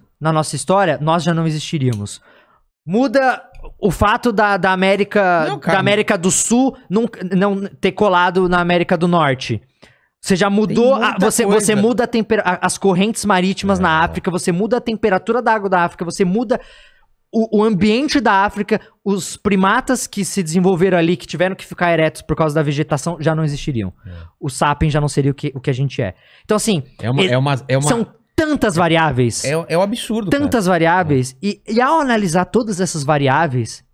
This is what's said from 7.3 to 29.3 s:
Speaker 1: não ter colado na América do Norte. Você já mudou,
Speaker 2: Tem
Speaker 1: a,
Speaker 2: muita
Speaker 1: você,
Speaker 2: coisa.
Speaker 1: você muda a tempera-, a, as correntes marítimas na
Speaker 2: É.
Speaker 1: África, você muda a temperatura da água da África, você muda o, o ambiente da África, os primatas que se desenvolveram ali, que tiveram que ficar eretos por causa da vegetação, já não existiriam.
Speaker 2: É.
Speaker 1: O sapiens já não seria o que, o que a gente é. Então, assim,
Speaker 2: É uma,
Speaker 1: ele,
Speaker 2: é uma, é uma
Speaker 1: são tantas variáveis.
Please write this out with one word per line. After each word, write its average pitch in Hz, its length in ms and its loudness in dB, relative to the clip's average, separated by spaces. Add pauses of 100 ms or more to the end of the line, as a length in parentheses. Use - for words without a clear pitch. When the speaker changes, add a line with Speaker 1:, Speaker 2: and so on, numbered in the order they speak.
Speaker 1:
não 196 320 0 (140)
ter 190 140 0
colado 185 560 2
na 180 100 2
América 175 380 0
do 175 100 0
Norte. 135 540 0 (600)
Você - 140 0
já 202 140 0
mudou, 220 460 2
Speaker 2:
Tem 220 80 -2
Speaker 1:
a, 214 80 2
Speaker 2:
muita 196 200 0
Speaker 1:
você, 226 140 0
Speaker 2:
coisa. 208 200 2
Speaker 1:
você 220 100 2
muda 220 280 2
a 233 40 -2
tempera-, 220 380 0
a, 180 200 0
as 180 120 -4
correntes 196 480 0
marítimas 190 540 0
na 160 220 2
Speaker 2:
É. 170 40 4
Speaker 1:
África, 170 240 -4
você 180 220 -2
muda 202 260 0
a 233 40 -2
temperatura 220 600 -2
da 233 120 2
água 202 160 -2
da 185 140 2
África, 170 200 -4
você 175 220 -2
muda 220 340 0 (720)
o, 220 280 0
o 208 40 4
ambiente 220 560 2
da 208 240 4
África, 202 380 -2 (220)
os 196 340 -4
primatas 208 720 0
que 202 180 -6
se - 180 -4
desenvolveram 180 540 2
ali, 170 180 2
que - 100 -10
tiveram 180 300 -2
que - 100 -16
ficar 175 280 -2
eretos 156 280 0
por 156 140 -4
causa 156 180 0
da 160 80 2
vegetação, 147 600 -4
já 160 120 2
não 160 120 0
existiriam. 127 480 -4 (120)
Speaker 2:
É. 92 40 -16 (300)
Speaker 1:
O 156 100 -8
sapiens 147 420 0
já 156 80 0
não 147 80 0
seria 139 240 0
o - 20 -6
que, 147 220 -6
o 131 60 -10
que - 80 -2
a 139 40 0
gente 135 280 -4
é. 95 140 -4 (280)
Então, 214 140 0
assim, 202 260 -2 (180)
Speaker 2:
É 110 80 -4
uma, 135 140 0
Speaker 1:
ele, 185 100 2
Speaker 2:
é 127 40 2
uma, 139 180 0 (140)
é 131 80 2
uma 139 100 0
Speaker 1:
são 233 180 0 (300)
tantas 277 400 0
variáveis. 156 680 2